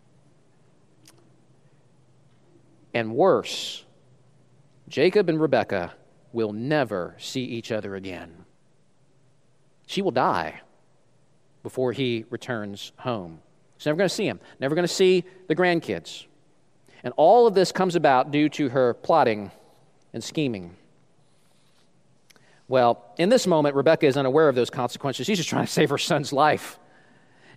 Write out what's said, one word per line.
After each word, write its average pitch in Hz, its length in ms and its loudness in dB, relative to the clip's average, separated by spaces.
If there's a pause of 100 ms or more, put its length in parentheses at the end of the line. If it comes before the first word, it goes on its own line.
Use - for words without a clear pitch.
(3000)
And 113 240 -4
worse, - 680 0 (1000)
Jacob 180 440 0
and 156 100 -2
Rebekah 101 540 -2 (380)
will 110 200 -4
never 110 680 -4
see - 260 -8
each 117 280 -10
other 101 220 -6
again. 87 500 -14 (1400)
She - 160 -4
will 185 80 -2
die 98 500 -2 (1000)
before 123 300 -4
he 117 360 -4
returns 107 680 -10
home. 90 420 -8 (380)
She's - 80 -12
never 151 100 0
gonna 185 140 2
see 196 180 -4
him, 95 120 -6 (200)
never 135 140 -2
gonna 175 140 0
see 185 360 2 (240)
the 156 80 -2
grandkids. 165 720 -2 (760)
And 123 120 -8
all 226 320 8
of 190 60 2
this 185 180 2
comes 185 240 0
about 143 340 4
due 151 200 2
to 147 180 -2
her 123 260 0
plotting 117 560 0 (640)
and 113 80 -10
scheming. 101 540 -6 (1900)
Well, 120 360 2 (140)
in 175 100 2
this 240 180 4
moment, 151 280 2
Rebekah 156 320 4
is 131 100 4
unaware 143 320 2
of 127 60 2
those 120 160 0
consequences. 127 560 -6
She's 208 100 0
just 165 120 -4
trying - 180 -2
to - 60 -10
save 160 180 2
her 139 80 -2
son's 147 340 -2
life. 139 460 0 (800)